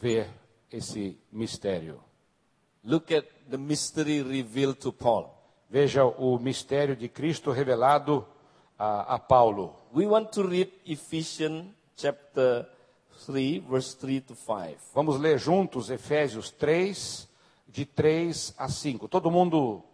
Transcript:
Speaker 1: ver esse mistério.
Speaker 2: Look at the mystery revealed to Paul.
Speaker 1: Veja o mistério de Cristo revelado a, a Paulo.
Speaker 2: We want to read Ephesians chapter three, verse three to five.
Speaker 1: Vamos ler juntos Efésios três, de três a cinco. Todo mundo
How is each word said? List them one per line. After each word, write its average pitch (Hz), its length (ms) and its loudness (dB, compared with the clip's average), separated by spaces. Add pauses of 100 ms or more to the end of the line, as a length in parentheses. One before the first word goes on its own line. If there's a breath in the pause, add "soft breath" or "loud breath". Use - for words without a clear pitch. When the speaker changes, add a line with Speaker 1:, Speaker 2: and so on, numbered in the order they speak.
Speaker 1:
ver 113 300 0 (400)
esse 107 480 -8 (140)
mistério. 95 680 -6 (840)
Speaker 2:
Look 160 300 -2
at 147 100 2 (240)
the 127 100 -8
mystery 147 640 -2
revealed 131 580 -2
to 127 120 -4
Paul. - 460 0 (320 soft breath)
Speaker 1:
Veja 135 340 4
o 127 340 2
mistério 135 580 -2
de 117 120 -8
Cristo 147 440 -4
revelado 135 720 2 (520 soft breath)
a, 104 360 -2
a 117 40 -2
Paulo. 107 580 4 (180)
Speaker 2:
We 185 120 2
want 214 260 2
to 202 100 -2
read 185 300 0 (140)
Ephesians 160 800 -6 (300)
chapter 131 720 0 (600 soft breath)
three, 139 340 -2
verse 131 360 -4
three 135 260 -4
to 117 120 -20
five. 87 440 -8 (160)
Speaker 1:
Vamos 143 260 0
ler 151 180 4
juntos 135 520 0
Efésios 127 600 -2
três, 180 800 -2 (400 soft breath)
de - 160 -6
três 160 760 0
a 135 100 -6
cinco. 127 380 -6
Todo 170 240 2
mundo 160 640 2